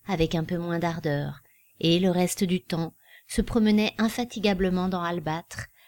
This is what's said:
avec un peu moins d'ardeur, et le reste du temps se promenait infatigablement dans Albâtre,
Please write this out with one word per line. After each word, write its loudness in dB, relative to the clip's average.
avec 0
un 0
peu -4
moins -2
d'ardeur, -2
et 4
le 4
reste 0
du 0
temps -4
se 0
promenait 2
infatigablement 0
dans -2
Albâtre, -6